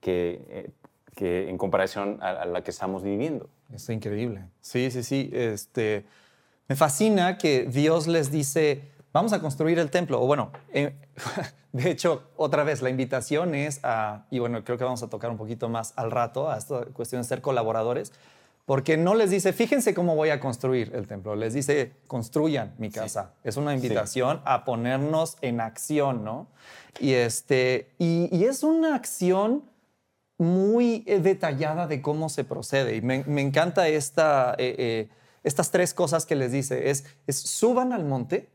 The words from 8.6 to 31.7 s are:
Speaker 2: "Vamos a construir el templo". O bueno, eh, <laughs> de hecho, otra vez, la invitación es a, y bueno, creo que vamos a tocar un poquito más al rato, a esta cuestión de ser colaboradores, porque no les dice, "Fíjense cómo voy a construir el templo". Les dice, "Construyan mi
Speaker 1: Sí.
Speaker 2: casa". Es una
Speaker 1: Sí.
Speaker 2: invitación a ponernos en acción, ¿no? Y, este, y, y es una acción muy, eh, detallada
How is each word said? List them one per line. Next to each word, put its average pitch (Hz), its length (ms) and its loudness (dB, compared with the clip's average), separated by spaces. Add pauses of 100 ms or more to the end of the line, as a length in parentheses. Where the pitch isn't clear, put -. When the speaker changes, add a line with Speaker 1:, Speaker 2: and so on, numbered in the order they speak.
Speaker 2:
"Vamos 208 200 2
a - 80 0
construir 156 380 0
el 156 120 2
templo". 147 300 2
O 123 60 2
bueno, 135 240 2 (220)
eh, 143 220 0 (220)
<laughs> - 560 -10
de 139 180 0
hecho, 156 340 0 (120)
otra 147 280 2
vez, 143 180 0
la 127 80 0
invitación 135 640 -2
es 143 300 -4
a, 107 460 -2
y 127 100 -2
bueno, 120 240 -2
creo 127 120 -4
que 123 80 -4
vamos 123 200 -2
a 113 40 -10
tocar 117 220 -6
un 117 60 -6
poquito 113 320 -6
más 113 280 -6
al 113 140 -4
rato, 123 400 -2
a 113 80 -4
esta 123 280 -6
cuestión 123 360 -8
de 120 60 -8
ser 139 120 -4
colaboradores, 117 720 -2 (540)
porque 135 300 2
no 175 180 4
les 220 160 4
dice, 190 220 2
"Fíjense 233 420 2
cómo 175 220 2
voy 156 140 2
a 143 100 0
construir 127 540 -2
el 110 120 -6
templo". 104 300 -8
Les 113 180 -2
dice, 143 380 0 (140)
"Construyan 135 720 -2
mi 110 120 -6
Speaker 1:
Sí. - 80 -12
Speaker 2:
casa". 107 340 -6 (120)
Es 110 120 -4
una 147 160 -2
Speaker 1:
Sí. 139 40 0 (100)
Speaker 2:
invitación 123 580 0
a 131 200 0
ponernos 135 800 -2
en 120 180 -2
acción, 123 640 -2
¿no? 110 220 -8 (540)
Y, 135 140 2
este, 127 840 2
y, 170 360 2
y 180 100 4
es 269 180 0
una 320 320 4
acción 208 680 0 (760)
muy, 208 680 4
eh, 196 140 4
detallada 160 680 2